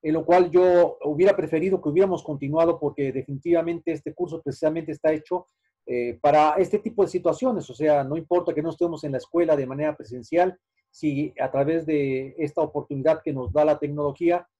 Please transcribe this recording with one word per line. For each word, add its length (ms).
en 100
lo 120
cual 280
yo 500
hubiera 320
preferido 480
que 60
hubiéramos 340
continuado 560
porque 320
definitivamente 800
este 240
curso 260
precisamente 520
está 200
hecho, 340
eh, 360
para 380
este 200
tipo 240
de 60
situaciones. 600
O 40
sea, 300
no 120
importa 380
que 80
no 80
estemos 320
en 100
la 60
escuela 380
de 100
manera 300
presencial, 600
si 500
a 100
través 360
de 520
esta 220
oportunidad 640
que 80
nos 200
da 120
la 160
tecnología 680